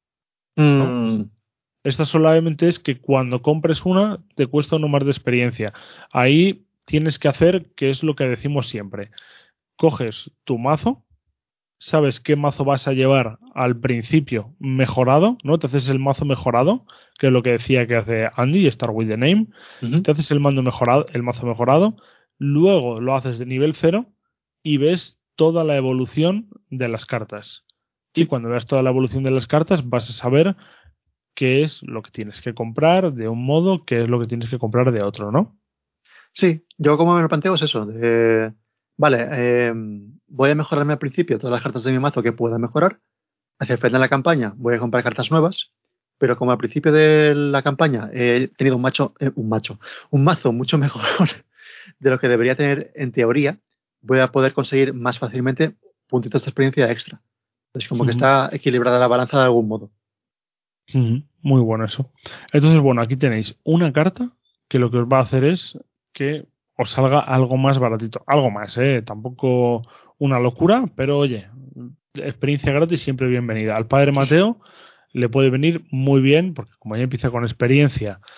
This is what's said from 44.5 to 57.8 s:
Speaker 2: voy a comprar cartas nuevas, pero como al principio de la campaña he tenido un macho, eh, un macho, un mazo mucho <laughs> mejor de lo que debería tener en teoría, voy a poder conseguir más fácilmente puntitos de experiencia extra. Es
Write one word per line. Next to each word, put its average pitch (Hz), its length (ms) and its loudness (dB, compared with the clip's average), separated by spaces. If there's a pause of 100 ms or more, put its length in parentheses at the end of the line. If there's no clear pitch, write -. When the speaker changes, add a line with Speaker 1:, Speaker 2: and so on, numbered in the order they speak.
Speaker 2:
voy 120 200 -2
a - 20 -4
comprar 120 260 -2
cartas 120 260 -4
nuevas, 165 420 0 (460)
pero 120 200 2
como 123 140 0
al 117 60 0
principio 143 320 -2
de 151 440 6
la 143 280 0
campaña 135 520 0
he 123 420 2
tenido 131 200 2
un 120 60 -2
macho, 131 380 -2
eh, 135 140 -2
un 110 160 -4
macho, 110 280 -4 (320)
un 139 140 2
mazo 160 280 2
mucho 127 260 -2
<laughs> - 0 -
mejor 139 500 0 (680)
de 135 120 2
lo 131 80 0
que 131 100 -2
debería 123 280 2
tener 143 380 -2
en 127 180 -8
teoría, 135 460 0 (420)
voy 131 200 2
a 131 120 2
poder 131 220 2
conseguir 135 400 0
más 120 240 -6
fácilmente 127 580 -2 (300)
puntitos 120 380 -2
de - 40 -8
experiencia 135 420 0
extra. - 300 -8 (540)
Es - 140 -10